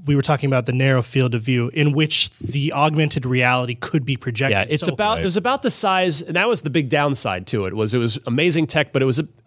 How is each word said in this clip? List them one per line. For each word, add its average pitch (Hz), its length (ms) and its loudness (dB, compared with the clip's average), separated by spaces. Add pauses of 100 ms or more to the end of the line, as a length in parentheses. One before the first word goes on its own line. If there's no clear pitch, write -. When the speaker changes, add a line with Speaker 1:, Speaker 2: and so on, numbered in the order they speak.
Speaker 1:
we 143 120 2
were 139 60 4
talking 139 260 0
about 127 180 2
the 127 60 -2
narrow 131 280 2
field 123 320 0
of 117 100 -2
view 120 300 0
in 147 200 2
which 151 360 2 (120)
the 139 320 -4
augmented 151 520 0
reality 127 520 2
could 139 280 -2
be 131 120 -2
projected. 117 340 -4 (180)
Speaker 2:
Yeah, 151 60 0
it's 147 120 -2
Speaker 1:
So 175 80 0
Speaker 2:
about, 208 260 -2
it 165 40 -2
was 185 120 0
about 240 260 -2
the 240 80 0
size, 185 520 0
and 165 120 -8
that 190 140 4
was 240 140 0
the 151 80 -4
big 139 180 0
downside 131 600 0
to 101 180 -2
it, 92 80 -6
was 107 200 -2
it 127 40 2
was 117 280 0
amazing 156 400 2
tech, - 260 -2
but 135 80 0
it 131 60 2
was 131 140 0
a, 151 80 -8 (180)